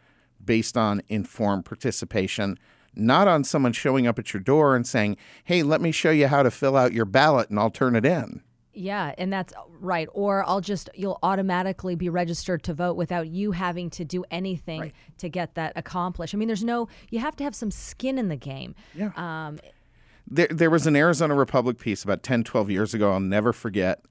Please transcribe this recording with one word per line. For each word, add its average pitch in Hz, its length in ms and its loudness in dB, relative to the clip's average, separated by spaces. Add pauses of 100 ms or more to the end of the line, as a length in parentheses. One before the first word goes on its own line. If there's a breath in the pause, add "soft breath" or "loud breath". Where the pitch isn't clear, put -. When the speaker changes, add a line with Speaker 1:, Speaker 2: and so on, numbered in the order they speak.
(440)
Speaker 1:
based 113 320 2
on 104 320 2
informed 101 560 -2
participation, 101 960 -4 (360 soft breath)
not 139 340 6
on 151 160 4
someone 131 280 0
showing 131 340 2
up 113 120 0
at - 160 -8
your 98 80 -4
door 143 320 4
and 120 120 2
saying, 104 300 0 (280 soft breath)
"Hey, 175 180 2
let 151 180 2
me 165 120 0
show - 180 2
you 147 160 6
how 139 160 4
to 123 80 6
fill 135 260 2
out 127 160 6
your 113 120 2
ballot 131 440 4
and 104 120 -2
I'll 110 100 4
turn 127 240 2
it 113 100 4
in." 156 380 0 (320)
Speaker 2:
Yeah, 190 440 -6
and 185 140 -4
that's 190 200 -6 (280)
right. 170 320 -2
Or 196 360 0
I'll 196 140 0
just, 196 320 -6
you'll 190 280 -6
automatically 185 720 0
be 175 140 -4
registered 170 560 -2
to 170 100 -4
vote 175 220 -2
without 170 320 -4
you 190 240 -4
having 175 380 -4
to 180 140 -10
do 180 260 -6
anything 175 500 -6
Speaker 1:
Right. 156 140 -10 (240 soft breath)
Speaker 2:
to 185 100 -8
get 165 280 -6
that 160 200 -6
accomplished. 175 580 -6
I 202 40 -2
mean, 220 100 0
there's 220 160 -2
no, 233 240 -2 (220 soft breath)
you 226 100 -4
have 302 160 -4
to 285 80 -6
have 285 100 -6
some 214 160 -6
skin - 480 -6
in 220 100 -2
the 151 80 -4
game. 131 380 -12 (200 soft breath)
Speaker 1:
Yeah. 196 200 -6
Speaker 2:
Um, 160 440 -8 (680)
Speaker 1:
There, 156 220 2
there 160 220 4
was 156 160 4
an 151 100 4
Arizona 151 380 4
Republic 127 440 2
piece 101 240 -4
about 95 200 -2
ten, 117 220 0
twelve 107 260 0
years 104 240 0
ago 101 180 4
I'll 95 80 2
never 104 320 2
forget, 95 480 -2 (100)